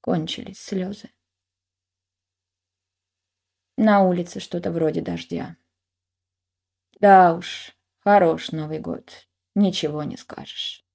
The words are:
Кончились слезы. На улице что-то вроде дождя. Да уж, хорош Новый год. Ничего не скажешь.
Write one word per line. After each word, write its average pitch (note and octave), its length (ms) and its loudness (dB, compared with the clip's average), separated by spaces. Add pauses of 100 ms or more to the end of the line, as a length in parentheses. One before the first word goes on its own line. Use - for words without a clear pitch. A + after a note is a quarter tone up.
Кончились F3+ 580 -6
слезы. F#3+ 500 -10 (2750)
На G#3 260 6
улице F3 360 -2
что-то F3 320 -6
вроде D#3+ 300 -2
дождя. E3+ 560 -10 (1400)
Да F#3+ 340 8
уж, - 420 -12 (260)
хорош G3 500 2
Новый D#3 280 -8
год. - 480 -14 (280)
Ничего D#3+ 480 0
не - 120 -10
скажешь. - 800 -14